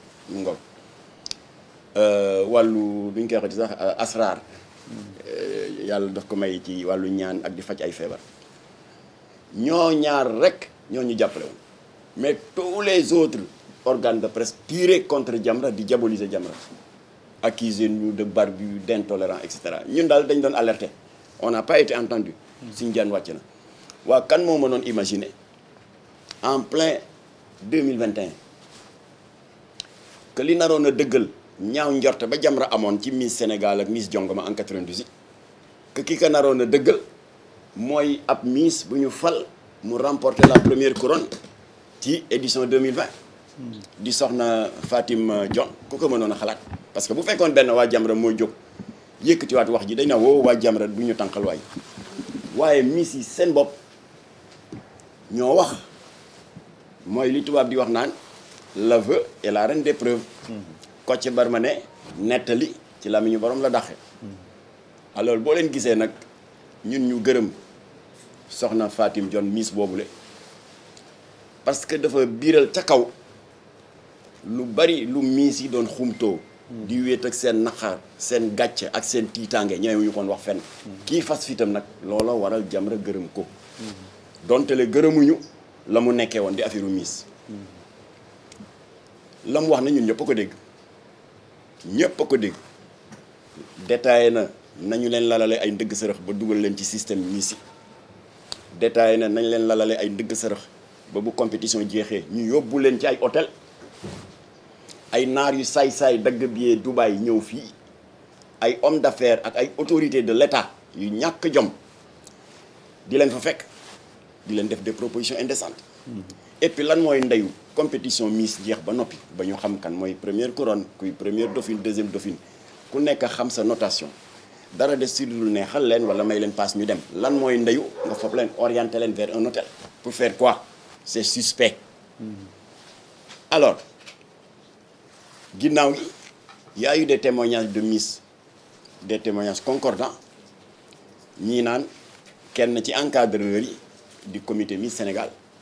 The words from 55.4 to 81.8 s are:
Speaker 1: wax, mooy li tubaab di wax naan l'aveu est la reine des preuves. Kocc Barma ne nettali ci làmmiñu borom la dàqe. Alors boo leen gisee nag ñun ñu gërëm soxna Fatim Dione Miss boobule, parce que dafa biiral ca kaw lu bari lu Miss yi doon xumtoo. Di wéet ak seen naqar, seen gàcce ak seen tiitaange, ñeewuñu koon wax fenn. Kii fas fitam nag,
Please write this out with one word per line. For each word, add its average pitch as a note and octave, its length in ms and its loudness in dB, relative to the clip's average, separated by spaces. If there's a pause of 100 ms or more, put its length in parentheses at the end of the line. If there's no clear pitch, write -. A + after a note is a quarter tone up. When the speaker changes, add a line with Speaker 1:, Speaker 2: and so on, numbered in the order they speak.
Speaker 1:
wax, D3 200 4 (1300)
mooy B2+ 260 0
li C#3 120 0
tubaab C#3+ 260 2
di B2+ 60 -2
wax B2 160 2
naan A#2+ 200 0 (640)
l'aveu A2+ 420 4 (240)
est G#2 80 -2
la G#2 160 2
reine D3 160 0
des D3 100 2
preuves. A#2+ 280 -2 (840)
Kocc B2+ 260 0
Barma A#2+ 280 2
ne B2 100 2 (500)
nettali B2 520 0 (300)
ci G#2 80 -8
làmmiñu A2 300 2
borom B2 220 -2
la C3+ 80 2
dàqe. A#2 240 -2 (1200)
Alors A2+ 220 2
boo C3+ 160 2
leen D#3+ 200 2
gisee A#2 220 2
nag A2 160 0 (720)
ñun B2+ 220 -2
ñu A#2+ 140 -2
gërëm A#2+ 280 2 (1000)
soxna A2 420 -2
Fatim G2+ 380 0
Dione G2+ 220 -2
Miss G#2+ 240 -2
boobule, G2 320 -2 (1600)
parce C#3 200 -2
que D#3 120 -4
dafa C#3 280 2
biiral C3+ 460 4
ca C3+ 120 -4
kaw A#2+ 260 4 (1400)
lu B2 180 -4
bari C#3+ 400 2
lu C3 160 -2
Miss C3+ 400 2
yi C3+ 80 -8
doon A#2+ 180 0
xumtoo. A2 520 -2 (300)
Di A#2 320 -6
wéet B2+ 240 0
ak A#2+ 80 -4
seen A2+ 300 2
naqar, A2 340 -4 (180)
seen A2+ 400 -2
gàcce A#2 380 -2
ak - 100 -4
seen A2+ 240 -2
tiitaange, G#2 520 -2
ñeewuñu G#2+ 320 2
koon G2+ 160 -4
wax F#2+ 160 -4
fenn. F#2+ 160 -4 (460)
Kii D#3+ 160 0
fas D3+ 220 -2
fitam A2 280 -2
nag, G2+ 100 -2 (240)